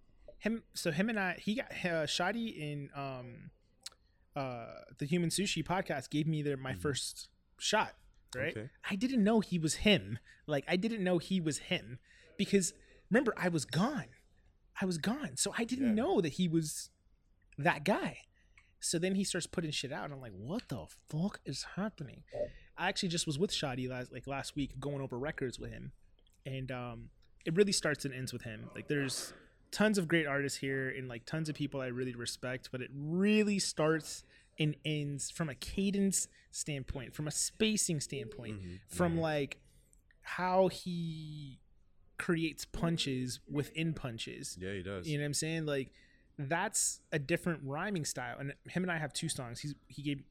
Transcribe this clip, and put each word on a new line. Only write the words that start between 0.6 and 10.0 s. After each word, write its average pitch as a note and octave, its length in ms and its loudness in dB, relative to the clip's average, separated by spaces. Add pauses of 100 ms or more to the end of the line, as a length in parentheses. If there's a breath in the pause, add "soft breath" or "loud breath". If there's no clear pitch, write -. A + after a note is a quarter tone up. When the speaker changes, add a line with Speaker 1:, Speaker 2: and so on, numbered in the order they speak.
Speaker 1:
So - 180 0
him F#3+ 180 2
and A3 100 0
I, F#3 220 0
he G#3 140 0
got, - 160 -4
uh, E3 340 0
Shadi G#3+ 520 0
in, D3 380 -6
um, B2 540 -8 (840 soft breath)
uh, B2 320 -4 (320)
the D3+ 60 -2
Human E3+ 240 2
Sushi E3+ 340 0
podcast E3+ 460 -2
gave D3+ 180 2
me D#3 140 2
their, C#3+ 160 0
my C3 140 -4
Speaker 2:
Mm-hmm. F#2 100 -6
Speaker 1:
first - 480 -2 (280)
shot. - 380 2 (400)
Right? C#3 200 -2
Speaker 2:
Okay. A2 140 -6 (200)
Speaker 1:
I G3+ 60 0
didn't B3 280 4
know A3 160 8
he F3+ 180 2
was D#3 180 2
him. A#2 440 4 (260 loud breath)